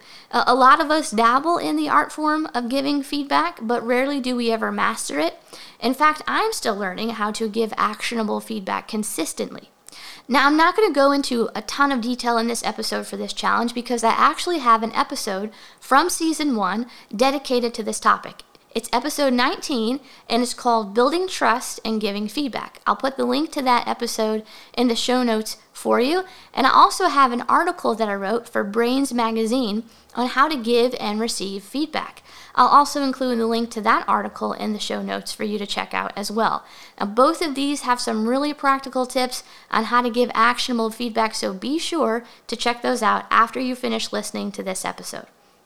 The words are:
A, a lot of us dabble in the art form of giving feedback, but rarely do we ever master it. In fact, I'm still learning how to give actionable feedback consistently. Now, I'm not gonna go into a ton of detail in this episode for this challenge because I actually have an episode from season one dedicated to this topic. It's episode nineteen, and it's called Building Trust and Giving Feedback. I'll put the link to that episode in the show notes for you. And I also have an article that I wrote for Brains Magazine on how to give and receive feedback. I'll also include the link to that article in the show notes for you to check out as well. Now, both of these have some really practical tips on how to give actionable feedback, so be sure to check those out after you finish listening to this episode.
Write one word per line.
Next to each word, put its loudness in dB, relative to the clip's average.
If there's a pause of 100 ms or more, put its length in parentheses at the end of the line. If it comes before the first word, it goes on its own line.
(320)
A, 2
a 6
lot 8
of 0
us 0
dabble 4
in -2
the -2
art 2
form 0
of -4
giving 0
feedback, -2
but -2
rarely 0
do -2
we 0
ever 0
master -2
it. -2 (440)
In 0
fact, 2
I'm 0
still -2
learning -4
how -2
to -4
give -2
actionable -2
feedback -6
consistently. -6 (580)
Now, 4
I'm 4
not 4
gonna 4
go 4
into 0
a -8
ton 0
of 0
detail -2
in 0
this -4
episode -4
for -10
this -8
challenge 0
because -2
I 4
actually 2
have 4
an -4
episode -4 (280)
from 4
season 0
one -2 (280)
dedicated 0
to -6
this -6
topic. 0 (320)
It's -4
episode 0
nineteen, 0 (300)
and 2
it's -2
called 0
Building 2
Trust 0
and -2
Giving -4
Feedback. -6
I'll 4
put -4
the 0
link 0
to -4
that 2
episode -2 (300)
in 2
the 0
show 2
notes 0 (160)
for 2
you. 2 (300)
And 2
I 6
also 6
have 4
an -4
article 2
that -2
I -2
wrote -4
for -2
Brains 0
Magazine 0 (320)
on 0
how 4
to -2
give 2
and -2
receive -6
feedback. -6 (320)
I'll 6
also 4
include -2
the 0
link -2
to -8
that 0
article -2
in -6
the -6
show -6
notes -6
for -8
you -2
to -8
check -6
out -4
as -6
well. 0 (340)
Now, -2
both 2
of -2
these -2
have 0
some -2
really 0
practical -2
tips -2 (260)
on 0
how 2
to 0
give 2
actionable 2
feedback, -2
so -4
be -4
sure -2 (240)
to -8
check -2
those 0
out 2
after 2
you -2
finish -4
listening -6
to -10
this -6
episode. -8 (400)